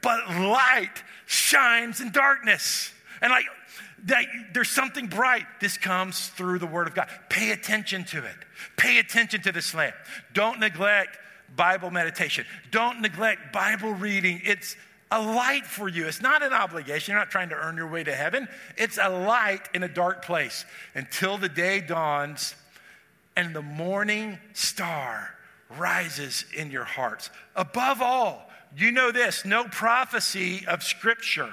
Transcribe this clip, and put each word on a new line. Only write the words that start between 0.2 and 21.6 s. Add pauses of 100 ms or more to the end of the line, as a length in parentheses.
light (240)
shines
in
darkness. (280)
And,
like, (580)
that, (280)
there's
something
bright. (120)
This
comes
through
the
word
of
God. (200)
Pay
attention
to
it. (420)
Pay
attention
to
this
lamp. (380)
Don't
neglect (380)
Bible
meditation. (240)
Don't
neglect
Bible
reading.
It's (340)
a
light
for
you.
It's
not
an
obligation.
You're
not
trying
to
earn
your
way
to
heaven. (300)
It's
a
light
in
a
dark
place (280)
until
the
day